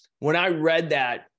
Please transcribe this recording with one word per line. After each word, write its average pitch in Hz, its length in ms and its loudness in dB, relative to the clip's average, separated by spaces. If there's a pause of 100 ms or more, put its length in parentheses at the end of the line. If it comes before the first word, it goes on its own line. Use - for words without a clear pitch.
(200)
When 151 160 0
I 175 140 2
read 165 420 0
that, 127 340 -2 (140)